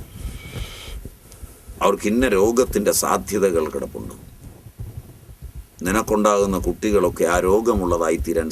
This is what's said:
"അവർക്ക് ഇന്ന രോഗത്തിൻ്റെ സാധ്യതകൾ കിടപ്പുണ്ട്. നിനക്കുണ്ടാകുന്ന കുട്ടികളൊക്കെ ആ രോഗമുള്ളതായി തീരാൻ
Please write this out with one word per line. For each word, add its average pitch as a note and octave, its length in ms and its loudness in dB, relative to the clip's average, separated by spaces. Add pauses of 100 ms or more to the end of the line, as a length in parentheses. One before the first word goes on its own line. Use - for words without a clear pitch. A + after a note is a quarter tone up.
(1800)
"അവർക്ക് G3 280 2
ഇന്ന B2 140 2 (120)
രോഗത്തിൻ്റെ A#2 540 2 (120)
സാധ്യതകൾ F#2 600 2 (100)
കിടപ്പുണ്ട്. C#2 420 -8 (1700)
നിനക്കുണ്ടാകുന്ന G2+ 800 2
കുട്ടികളൊക്കെ F2+ 680 2
ആ F2 140 4
രോഗമുള്ളതായി F#2 800 2
തീരാൻ D#2+ 260 -2